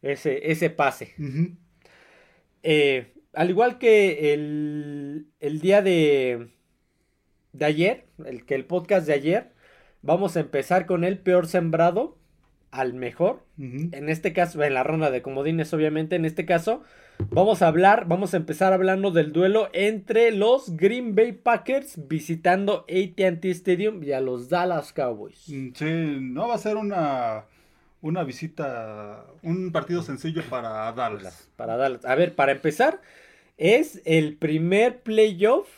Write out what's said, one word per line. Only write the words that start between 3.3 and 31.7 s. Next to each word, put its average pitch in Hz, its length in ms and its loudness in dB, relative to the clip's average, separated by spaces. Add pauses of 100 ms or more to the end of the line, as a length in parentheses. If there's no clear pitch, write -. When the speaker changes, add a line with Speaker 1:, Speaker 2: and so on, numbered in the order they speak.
Speaker 1:
al 175 160 0
igual 240 280 2
que 185 560 4
el, 147 960 -6 (100)
el 151 220 -6
día 196 200 4
de, 143 680 2 (1040)
de 143 120 -6
ayer, 160 420 0 (180)
el, 123 200 -14
que 139 120 -4
el 135 80 -4
podcast 175 420 0
de 151 60 0
ayer, 151 400 -2 (500)
vamos 175 340 0
a 170 40 0
empezar 160 460 0
con 175 180 -2
el 190 140 -2
peor 180 280 2
sembrado 170 680 0 (540)
al 127 240 -4
mejor. 127 500 -2 (140)
Speaker 2:
Ujú. 139 340 -8
Speaker 1:
En 147 160 -10
este 156 240 -2
caso, 165 300 0
en 143 120 0
la 131 100 0
ronda 156 260 0
de 127 120 -2
comodines, 151 520 -2
obviamente, 156 400 0
en 165 120 0
este 160 200 -4
caso, 185 360 0 (480)
vamos 196 320 4
a 175 40 6
hablar, 185 400 6
vamos 180 280 -2
a - 20 0
empezar 160 360 0
hablando 190 380 2
del 156 220 2
duelo 190 400 2
entre 214 580 2
los 214 460 2
Green 214 400 0
Bay 226 160 4
Packers 233 760 -2
visitando 175 840 0
A 185 280 -2
T 190 100 2
and 170 140 0
T 185 100 -2
Stadium 180 540 -2
y 143 80 -4
a 131 80 -2
los 127 280 -6
Dallas 175 440 -2
Cowboys. 120 560 -8
Speaker 2:
Mm, 135 260 -10
sí, 151 120 -6 (340)
no 131 280 -6
va 240 60 -2
a 220 40 -2
ser 214 180 -4
una, 143 680 -2 (560)
una 165 200 -2
visita, 117 1000 -10 (180)
un 180 300 -4
partido 160 300 -4
sencillo 139 480 -8
para 113 420 -6
Dallas. 107 640 -8
Speaker 1:
Para 113 220 -6